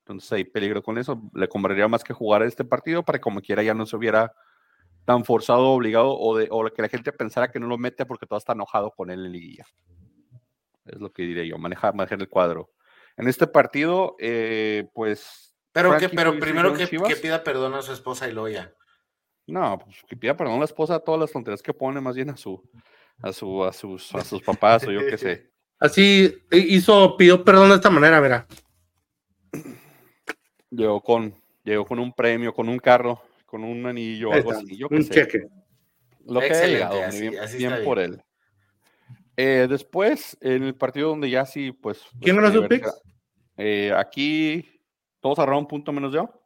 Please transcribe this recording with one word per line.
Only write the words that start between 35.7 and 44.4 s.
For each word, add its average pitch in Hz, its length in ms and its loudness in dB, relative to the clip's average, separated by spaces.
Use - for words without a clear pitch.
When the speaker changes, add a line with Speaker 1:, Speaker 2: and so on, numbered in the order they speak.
Speaker 1:
Lo 120 140 -2
que 131 80 0
haya - 0 -
Speaker 2:
Excelente, 170 260 2
Speaker 1:
llegado, 92 300 -2
Speaker 2:
así, 98 180 -8
Speaker 1:
bien, 110 180 -8
Speaker 2:
así 110 180 -12
Speaker 1:
bien 127 160 -4
Speaker 2:
está 113 120 -6
Speaker 1:
por 127 140 -2
Speaker 2:
bien. 90 140 -4
Speaker 1:
él. 98 80 -18
Eh, 131 320 4
después, 185 720 -2
en 131 220 -2
el 131 120 -6
partido 143 340 -4
donde 151 200 -4
ya 127 160 0
sí, 135 260 -10
pues, - 300 -10
Speaker 3:
¿Quién 180 140 4
Speaker 1:
pues, 214 80 4
Speaker 3:
ganó 214 40 6
su 214 140 4
Speaker 1:
de 202 60 -2
verdad, 233 260 0
Speaker 3:
picks? - 80 -18
Speaker 1:
eh, 101 380 -2
aquí 151 720 -2